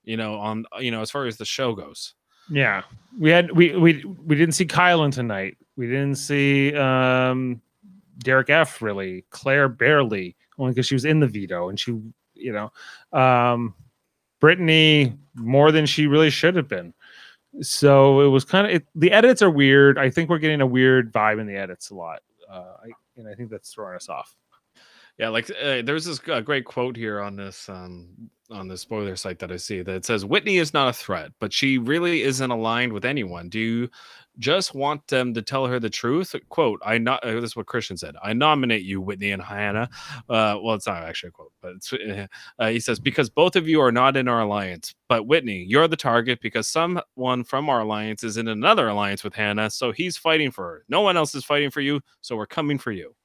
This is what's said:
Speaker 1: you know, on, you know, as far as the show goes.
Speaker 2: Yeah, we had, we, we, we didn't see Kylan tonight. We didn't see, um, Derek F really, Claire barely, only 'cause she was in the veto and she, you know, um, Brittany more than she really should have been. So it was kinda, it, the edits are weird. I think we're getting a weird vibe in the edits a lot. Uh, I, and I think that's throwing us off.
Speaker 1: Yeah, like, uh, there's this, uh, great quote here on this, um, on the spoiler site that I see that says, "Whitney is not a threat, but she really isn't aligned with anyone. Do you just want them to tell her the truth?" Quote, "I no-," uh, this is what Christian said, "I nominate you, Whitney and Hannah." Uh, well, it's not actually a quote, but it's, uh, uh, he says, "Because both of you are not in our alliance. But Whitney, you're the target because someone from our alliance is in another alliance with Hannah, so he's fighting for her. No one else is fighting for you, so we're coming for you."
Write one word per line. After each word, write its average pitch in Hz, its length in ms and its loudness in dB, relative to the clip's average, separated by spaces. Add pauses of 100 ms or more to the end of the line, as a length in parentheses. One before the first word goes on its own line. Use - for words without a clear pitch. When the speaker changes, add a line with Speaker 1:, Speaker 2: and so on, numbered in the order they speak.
Speaker 1:
you 113 100 -6
know, 110 200 -6
on, 107 300 -6 (140)
you 123 120 -2
know, 113 100 -4
as 110 100 -8
far 143 140 -4
as 113 100 -6
the - 80 -14
show 120 320 -4
goes. - 400 -16 (340)
Speaker 2:
Yeah, 120 340 0 (360)
we 156 100 4
had, 170 220 4
we, 165 240 4
we, 165 300 4
we 151 320 -4
didn't 165 180 2
see 185 100 0
Kylan 170 460 4
tonight. 107 460 -6 (180)
We 123 120 -6
didn't 139 280 -2
see, 139 580 2
um, 127 880 0 (580)
Derek 131 300 2
F 143 320 2
really, 98 480 -4
Claire 139 380 2
barely, 117 680 0 (200)
only 127 160 -2
'cause 120 120 0
she 139 100 -2
was 123 80 -2
in 156 160 2
the 143 80 4
veto 95 400 -6
and 101 100 -8
she, - 140 -6 (420)
you 120 200 -10
know, 104 180 -8 (400)
um, 120 640 2 (640)
Brittany 156 760 6 (220)
more 135 360 4
than 156 140 2
she 151 220 0
really 151 220 6
should 165 260 0
have 151 120 0
been. 87 260 -8 (680)
So 139 600 6
it 143 80 8
was 131 160 4
kinda, 202 300 2
it, 156 200 -2
the 160 160 4
edits 226 300 6
are 196 100 6
weird. 139 460 8
I 135 120 2
think 156 200 -2
we're 170 100 2
getting 151 220 0
a 135 40 4
weird 127 460 4
vibe 107 280 0
in 110 80 -8
the 101 80 -10
edits 95 340 -10
a 104 60 -18
lot. 82 260 -14 (280)
Uh, 92 340 -18
I, 113 60 -20 (280)
and 113 100 -20
I 104 80 -18
think 117 140 -12
that's - 240 -16
throwing 98 220 -14
us - 140 -16
off. - 260 -14 (840)
Speaker 1:
Yeah, 113 120 -4
like, 113 220 -4
uh, 135 320 -4
there's 151 220 -4
this, 165 140 -8 (100)
uh, 139 120 -2
great 131 240 -4
quote 123 300 -6
here 107 240 -8
on 101 160 -10
this, 98 340 -16
um, 90 400 -18 (400)
on 98 180 -14
the 92 100 -14
spoiler 101 380 -8
site 92 240 -10
that 90 120 -10
I 92 60 -8
see 92 260 -8
that 92 200 -8
says, 107 220 -2
"Whitney 190 320 0
is 160 160 0
not 139 160 2
a 120 40 -4
threat, 82 460 -8
but 107 140 -6
she 135 240 0
really 156 460 -2
isn't 131 280 -2
aligned 117 400 -2
with 104 140 -8
anyone. 95 420 -6
Do 104 120 -8
you 117 300 -2 (500)
just 170 340 0
want 143 340 -4
them 127 280 0
to 113 60 -4
tell 135 260 -4
her 123 120 -2
the 113 100 -4
truth?" 143 440 -4 (160)
Quote, 120 340 0
"I 110 140 0
no-," 117 160 0 (100)
uh, 117 160 -4
this 117 120 -8
is - 40 -16
what 110 120 -10
Christian 107 300 -6
said, 76 260 -14
"I 104 100 -4
nominate 127 500 0
you, 95 160 -6
Whitney 98 320 -4
and 98 100 -6
Hannah." 104 480 -4 (380)
Uh, 110 340 0
well, 110 140 -2
it's 101 120 -8
not 87 160 -6
actually 82 260 -12
a - 20 -20
quote, - 300 -20
but 90 140 -16
it's, - 180 -12
uh, 101 340 -8 (320)
uh, 117 100 0
he 117 120 -2
says, 113 180 -4
"Because 135 300 0
both 175 260 2
of 170 140 0
you 156 100 4
are 131 120 4
not 127 260 2
in 127 100 0
our 117 140 0
alliance. 101 540 -6 (120)
But 113 200 0
Whitney, 120 360 0
you're 131 240 4
the 156 100 -2
target 120 440 0
because 110 260 -4
someone 131 800 -4
from 143 240 -4
our 123 120 2
alliance 107 420 -6
is 110 140 -8
in 113 120 -6
another 131 400 2
alliance 101 340 -2
with 104 120 -10
Hannah, 107 340 -2
so 120 240 -4
he's 175 240 -6
fighting 156 340 0
for - 140 -14
her. - 240 -16
No 156 120 2
one 196 140 2
else 156 200 0
is 135 100 -10
fighting 143 240 0
for 143 120 -6
you, 139 200 -2 (200)
so - 140 -10
we're 107 120 -8
coming 147 320 -4
for 123 120 -6
you." 82 340 -12